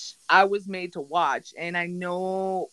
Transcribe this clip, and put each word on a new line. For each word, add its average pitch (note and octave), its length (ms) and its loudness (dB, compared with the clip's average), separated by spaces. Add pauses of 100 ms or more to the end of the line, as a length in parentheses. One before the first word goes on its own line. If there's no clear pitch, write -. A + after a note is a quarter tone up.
(280)
I F#3 160 8
was G3 240 -2
made F3+ 260 -8
to F3 60 -8
watch. C#3+ 560 0
And E3+ 180 -6
I F3 120 -2
know, F#3 880 -4